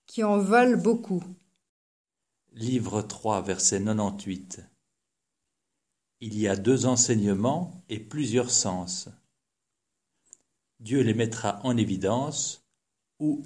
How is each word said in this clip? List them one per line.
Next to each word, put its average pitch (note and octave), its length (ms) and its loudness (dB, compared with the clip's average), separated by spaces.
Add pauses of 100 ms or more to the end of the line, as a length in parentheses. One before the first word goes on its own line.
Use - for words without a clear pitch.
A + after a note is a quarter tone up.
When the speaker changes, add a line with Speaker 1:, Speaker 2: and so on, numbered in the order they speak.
Speaker 1:
qui - 180 -4
en G#3 140 4
valent A3+ 400 6
beaucoup. F#3+ 460 0 (1300)
Speaker 2:
Livre A2+ 480 -2
trois, G#2 400 -2
verset G2 420 0
quatre-vingt-huit. G2+ 800 -4 (1600)
Il G#2+ 160 -8
y G#2+ 100 0
a G2 80 2
deux A2+ 300 2
enseignements B2 1040 0
et A2 100 -8
plusieurs B2 520 -2
sens. F2+ 560 -2 (1700)
Dieu B2 220 0
les A2 120 2
mettra A2 520 -2
en B2 120 2
évidence G#2 880 -2 (540)
ou D3+ 260 -2